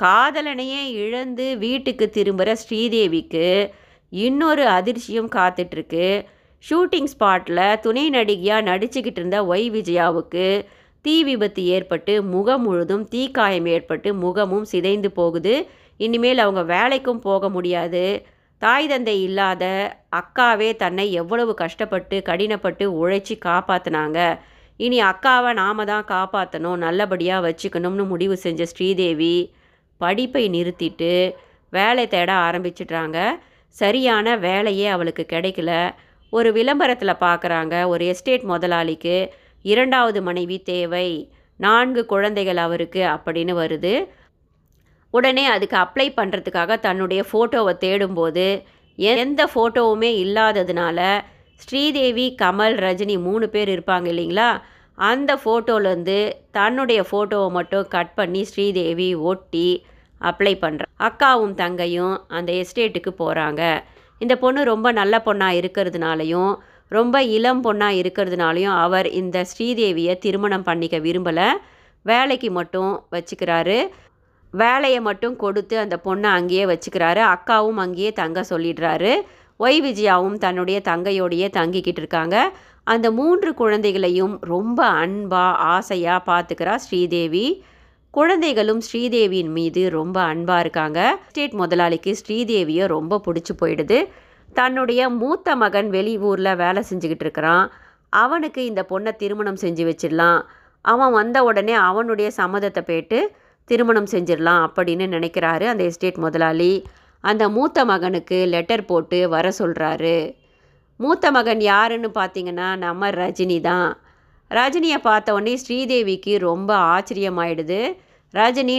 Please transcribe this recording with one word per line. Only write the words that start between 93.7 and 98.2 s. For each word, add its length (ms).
தன்னுடைய 560
மூத்த 480
மகன் 340
வெளி 280
ஊர்ல 360
வேலை 360
செஞ்சுக்கிட்டு 300
இருக்கிறான். 500
அவனுக்கு 560